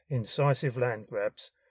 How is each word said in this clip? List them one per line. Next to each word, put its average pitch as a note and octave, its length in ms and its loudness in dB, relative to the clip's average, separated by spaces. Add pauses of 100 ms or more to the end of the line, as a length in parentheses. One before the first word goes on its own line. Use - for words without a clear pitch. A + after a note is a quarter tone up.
(120)
incisive C#3 680 2
land A#2 300 -2
grabs - 460 -4 (180)